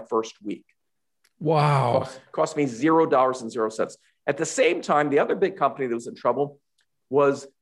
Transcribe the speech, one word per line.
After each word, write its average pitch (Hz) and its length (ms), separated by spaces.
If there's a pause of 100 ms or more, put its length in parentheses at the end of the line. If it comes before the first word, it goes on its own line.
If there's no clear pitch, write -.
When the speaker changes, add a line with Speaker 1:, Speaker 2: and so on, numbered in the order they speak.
Speaker 1:
first 113 340
week. 104 220 (760)
Speaker 2:
Wow. 147 600
Speaker 1:
Cost, - 200 (140)
cost 156 240
me 147 80
zero 156 400
dollars 127 360
and 113 80
zero 110 200
cents. - 260 (320)
At - 80
the 160 100
same 175 360
time, 147 280
the 143 100
other 233 180
big 185 180
company 139 320
that 117 80
was 117 120
in 120 80
trouble 135 440 (500)
was 139 380 (140)